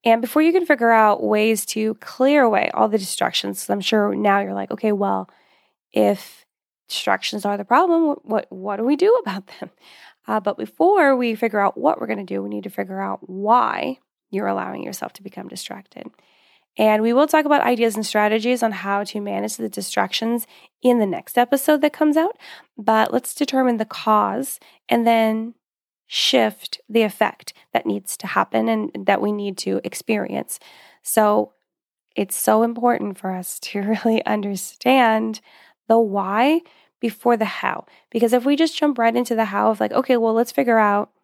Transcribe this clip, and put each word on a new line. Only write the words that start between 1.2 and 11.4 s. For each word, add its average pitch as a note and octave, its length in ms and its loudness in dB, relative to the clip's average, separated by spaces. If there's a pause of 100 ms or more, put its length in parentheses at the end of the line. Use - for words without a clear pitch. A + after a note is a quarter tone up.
ways G#3+ 440 0
to A3 280 -4
clear C#4 480 2
away A3 300 2
all A3 160 2
the G#3+ 100 0
distractions, - 640 -4
'cause - 100 -12
I'm G3+ 100 -2
sure G#3 340 0
now G3+ 260 2
you're G3 140 -6
like, G3 160 -8
"Okay, G#3+ 220 -2
well, G3 360 -2 (640)
if - 540 -2 (420)
distractions - 560 -4
are G3+ 120 -2
the G3+ 80 -8
problem, E4 500 2
wh-, - 100 -12
what, G#3+ 260 -2
what F#3+ 260 -8
do G#3+ 80 -4
we C#4+ 120 2
do F#4 160 4 (100)
about G3 260 -8 (100)
them?" - 120 -14 (560)
Uh, G#3+ 140 -2
but G3+ 160 -4
before D#4 600 4
we A#3+ 180 0
figure G#3+ 260 -2